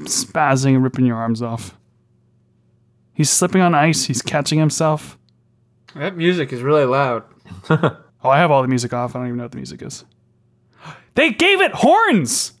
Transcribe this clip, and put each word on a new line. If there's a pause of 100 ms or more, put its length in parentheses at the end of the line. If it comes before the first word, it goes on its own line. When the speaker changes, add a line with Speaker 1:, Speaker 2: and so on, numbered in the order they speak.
Speaker 1:
spazzing
and
ripping
your
arms
off. (1400)
He's
slipping
on
ice.
He's
catching
himself. (760)
Speaker 2:
That
music
is
really
loud. (460)
Speaker 1:
<laughs> (220)
Oh,
I
have
all
the
music
off.
I
don't
even
know
what
the
music
is. (1080)
They
gave
it
horns!